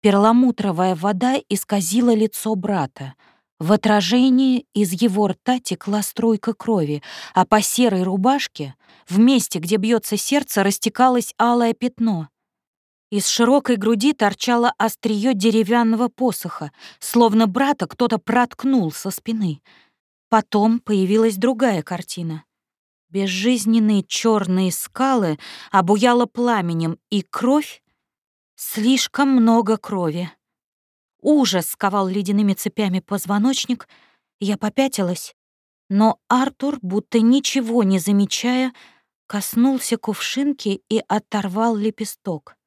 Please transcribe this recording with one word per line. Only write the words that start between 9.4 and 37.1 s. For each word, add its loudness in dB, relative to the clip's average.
где -2
бьется 0
сердце, -2
растекалось 0
алое 2
пятно. -4
Из -2
широкой 2
груди 0
торчало 0
острие -2
деревянного 2
посоха, -6
словно 2
брата -2
кто-то -2
проткнул -2
со -10
спины. -6
Потом 2
появилась 0
другая 0
картина. -10
Безжизненные 0
черные 0
скалы -2
обуяло 4
пламенем, -2
и -2
кровь, -2
слишком 0
много 4
крови. -4
Ужас 2
сковал -2
ледяными 0
цепями -4
позвоночник. -2
Я -2
попятилась, -2
но 2
Артур, -2
будто -2